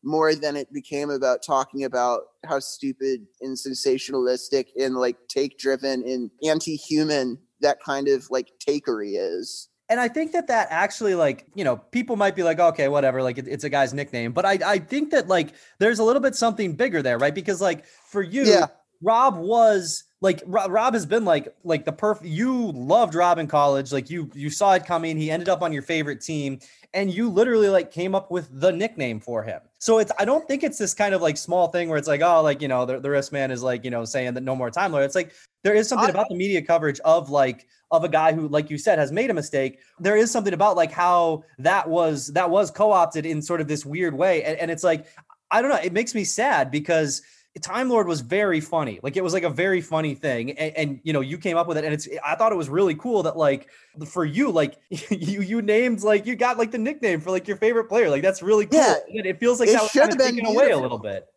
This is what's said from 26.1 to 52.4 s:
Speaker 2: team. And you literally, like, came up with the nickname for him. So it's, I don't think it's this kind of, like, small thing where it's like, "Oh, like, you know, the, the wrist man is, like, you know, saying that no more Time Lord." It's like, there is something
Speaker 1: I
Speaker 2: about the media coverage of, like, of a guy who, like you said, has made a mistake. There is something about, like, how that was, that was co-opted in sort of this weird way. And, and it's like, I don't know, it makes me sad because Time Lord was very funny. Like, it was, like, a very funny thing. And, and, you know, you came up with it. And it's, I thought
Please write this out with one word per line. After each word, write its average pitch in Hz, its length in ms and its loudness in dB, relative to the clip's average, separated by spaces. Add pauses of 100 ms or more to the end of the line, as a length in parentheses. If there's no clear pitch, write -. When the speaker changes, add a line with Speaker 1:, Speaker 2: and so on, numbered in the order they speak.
Speaker 2:
team. 139 400 -6 (340)
And 190 200 -2
you 226 160 -2
literally, 220 400 4
like, 185 220 2
came 185 240 -4
up 190 160 -4
with 175 180 -6 (100)
the 180 120 4
nickname 165 480 -4
for 113 240 -8
him. 101 180 -10 (180)
So 220 200 4
it's, 208 180 0
I 202 80 0
don't 311 220 0
think 277 160 -2
it's - 160 -4
this 190 160 -4
kind 208 180 0
of, 185 80 0
like, 156 160 0
small 175 300 0
thing 175 220 -2
where 160 100 0
it's 143 80 -6
like, 147 140 0
"Oh, 165 200 6
like, 147 200 2
you 147 60 -4
know, 127 180 0
the, 127 140 -4
the 139 120 -4
wrist 139 200 0
man 135 200 -2
is, 123 100 -6
like, 123 240 -4
you 127 60 -6
know, 117 120 -4
saying 123 300 -4
that 127 80 -8
no 131 140 -4
more 127 160 -6
Time 180 200 -2
Lord." 156 140 0
It's 185 100 -4
like, 175 160 -2 (320)
there 208 120 4
is 214 120 4
something 233 200 2
Speaker 1:
I 277 40 2
Speaker 2:
about 214 180 0
the 185 60 -6
media 185 280 0
coverage 156 380 0
of, 160 280 4
like, 135 380 0 (240)
of 156 120 4
a 170 60 -2
guy 156 240 4
who, 160 140 -4
like 151 240 0
you 147 80 -6
said, 190 200 2
has 139 120 0
made 226 180 -2
a 214 40 0
mistake. 143 460 -4 (200)
There 196 180 2
is 226 140 4
something 202 220 -2
about, 190 220 4
like, 165 160 2
how 175 520 2 (160)
that 165 280 2
was, 160 460 0
that 175 160 2
was 185 220 2
co-opted 175 540 2
in 160 180 -4
sort 170 180 -4
of 151 60 -4
this 147 180 -4
weird 156 300 -4
way. 165 280 2
And, 156 140 -4
and 165 140 -4
it's 165 120 -8
like, 165 220 0 (460)
I 214 100 4
don't 262 80 0
know, 269 80 2
it 175 160 -2
makes 226 220 -2
me 208 80 -2
sad 175 480 0
because 151 500 -2 (400)
Time 240 280 -4
Lord 220 180 2
was 160 140 -2
very 175 400 0
funny. 147 400 -4
Like, 143 160 -4
it 190 60 -2
was, 170 100 -2
like, 180 100 0
a 175 60 0
very 180 320 0
funny 156 340 -2
thing. 127 360 -4
And, 156 260 -6
and, 143 260 -4
you 160 100 -4
know, 143 80 0
you 135 160 -6
came 165 200 -2
up 170 100 2
with 165 100 -2
it. 156 80 -4
And 151 80 -2
it's, 147 140 -6 (160)
I 147 120 -2
thought 226 160 2